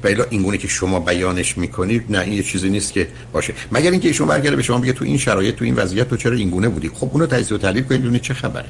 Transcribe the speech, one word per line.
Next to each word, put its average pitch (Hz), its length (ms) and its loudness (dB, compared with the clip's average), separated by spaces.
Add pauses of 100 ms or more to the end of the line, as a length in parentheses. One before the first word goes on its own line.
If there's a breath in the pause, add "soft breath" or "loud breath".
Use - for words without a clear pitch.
و 101 40 4
الا 104 220 2
اینگونه 98 280 0
که 95 100 -4
شما 92 320 0
بیانش 90 580 0
می‌کنید، 95 500 0
نه، 104 100 2
این 92 140 0
یه 101 100 0
چیزی 95 280 0
نیست 101 220 -2
که 90 160 0 (240 loud breath)
باشه. - 220 -2 (180 loud breath)
مگر 147 180 4
اینکه 185 180 2
ایشون 147 200 2
برگرده 143 280 2
به 135 60 0
شما 123 160 0
بگه: 123 140 0
«تو 135 120 -2
این 143 140 0
شرایط، 110 380 2
تو 120 80 -4
این 120 100 2
وضعیت 107 340 0
تو 131 80 -2
چرا 120 200 0
اینگونه 98 320 2
بودی؟» 80 260 -2
خب 135 180 -4
اونو 156 140 2
تجزیه 120 300 0
و - 40 -2
تحلیل 101 220 0
کنید 135 180 2
ببینید 120 220 0
چه 131 120 -4
خبره. 120 360 -6